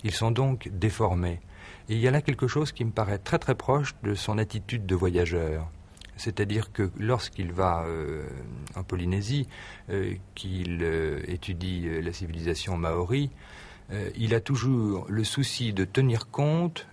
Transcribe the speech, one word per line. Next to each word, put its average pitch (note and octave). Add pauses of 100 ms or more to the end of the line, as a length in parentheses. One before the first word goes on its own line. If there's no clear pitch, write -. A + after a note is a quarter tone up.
Ils G#2+
sont A2+
donc C3
déformés. F2+ (480)
Et A2
il A2+
y B2+
a -
là C#3+
quelque C3
chose D3
qui A#2+
me A2+
paraît G2+
très, E3
très C3+
proche C#3
de G2+
son G#2
attitude A2
de F#2+
voyageur. E2+ (480)
C'est-à-dire G#2
que F#2+
lorsqu'il G#2
va, F2
euh, D#2 (480)
en F#2+
Polynésie, G2+ (420)
euh, G2 (200)
qu'il, F2+
euh, D#2+
étudie, F2+
euh, D#2+
la E2
civilisation E2
maori, F2+ (640)
euh, G2
il A2+
a A#2
toujours A2+
le G#2
souci A#2+
de F#2+
tenir A#2
compte D#3+